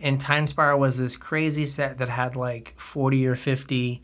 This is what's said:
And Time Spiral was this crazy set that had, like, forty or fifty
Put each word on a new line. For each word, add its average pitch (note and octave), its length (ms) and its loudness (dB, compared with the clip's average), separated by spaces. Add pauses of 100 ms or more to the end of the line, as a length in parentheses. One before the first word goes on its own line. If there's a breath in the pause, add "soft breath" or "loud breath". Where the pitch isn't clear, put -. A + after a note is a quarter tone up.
And C#3 180 2
Time D3 280 2
Spiral D3 320 4
was C3 180 2
this B2+ 180 -2
crazy D#3 500 -2
set C#3 340 -4
that B2 100 -2
had, B2 260 -2
like, B2 420 -6
forty C3+ 480 2
or B2+ 100 2
fifty B2+ 680 -2